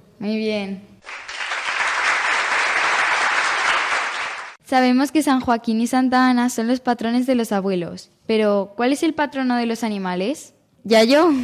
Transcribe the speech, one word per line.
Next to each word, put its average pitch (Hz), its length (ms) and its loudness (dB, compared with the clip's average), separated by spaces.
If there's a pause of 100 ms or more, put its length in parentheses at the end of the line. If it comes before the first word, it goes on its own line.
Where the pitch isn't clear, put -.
(180)
Muy 214 160 -4
bien. 208 500 -4 (3750)
Sabemos 254 480 2
que 311 100 2
San 262 160 2
Joaquín 233 400 0
y 233 80 0
Santa 254 400 4
Ana 247 220 2
son 226 180 -2
los 247 140 0
patrones 240 460 0
de 269 80 2
los 226 180 0
abuelos, 185 580 -4 (160)
pero 208 480 2
¿cuál 247 160 2
es 285 120 0
el 311 100 2
patrono 269 420 -2
de 240 120 0
los 226 180 -2
animales? 196 680 -4 (300)
¿Yayo? 226 460 6 (140)